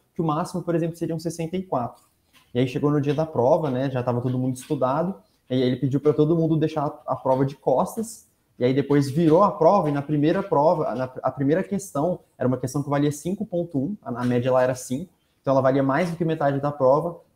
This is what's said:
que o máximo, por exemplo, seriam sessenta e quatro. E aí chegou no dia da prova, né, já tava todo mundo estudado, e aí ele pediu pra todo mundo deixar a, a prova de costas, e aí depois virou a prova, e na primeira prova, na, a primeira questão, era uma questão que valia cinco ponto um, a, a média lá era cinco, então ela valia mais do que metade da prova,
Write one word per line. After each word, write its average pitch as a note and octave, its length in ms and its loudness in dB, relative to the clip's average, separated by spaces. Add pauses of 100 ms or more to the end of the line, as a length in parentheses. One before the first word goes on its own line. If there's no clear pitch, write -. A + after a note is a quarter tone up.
(140)
que - 80 -4
o - 20 -2
máximo, E3 380 -2
por E3+ 120 -2
exemplo, E3 220 -2
seriam E3 220 -4
sessenta E3 380 -6
e F#3 60 -4
quatro. C3 420 -6 (500)
E A#2+ 40 0
aí B2+ 80 4
chegou C#3 240 0
no D3 100 2
dia C#3+ 140 0
da D#3 120 -2
prova, C#3 440 2
né, C3 200 -2
já B2 120 -2
tava A#2+ 200 0
todo B2+ 160 -2
mundo B2+ 180 -2
estudado, D3 580 -2 (340)
e - 60 -2
aí C3 80 2
ele B2+ 140 2
pediu C#3 240 -2
pra D3 120 4
todo D3+ 240 2
mundo D#3+ 200 2
deixar D3+ 300 0
a, - 260 -8
a C3 40 0
prova C3 280 0
de C#3 120 -2
costas, F#3 680 -2 (320)
e B2 60 0
aí B2+ 80 2
depois C#3 380 2
virou D#3+ 320 4
a G3 100 4
prova, E3 360 4
e C#3+ 40 0
na C#3+ 100 -2
primeira D3+ 400 0
prova, D#3 520 2
na, B2+ 100 -4 (180)
a C3 80 -2
primeira C#3+ 320 0
questão, F3+ 580 -4 (180)
era B2+ 100 -2
uma B2+ 100 0
questão C#3+ 240 -4
que C#3 60 -10
valia C#3+ 240 0
cinco F3+ 320 -6
ponto F3 340 -4
um, F3 240 -4
a, B2 200 -8
a - 20 -2
média B2 280 0
lá B2+ 100 4
era B2+ 120 2
cinco, C#3 380 -8 (300)
então C#3 100 0
ela C3+ 80 4
valia C3+ 220 2
mais C#3+ 280 0
do E3 60 -8
que E3+ 80 -4
metade D3 340 0
da C#3+ 140 -2
prova, D3+ 480 2 (160)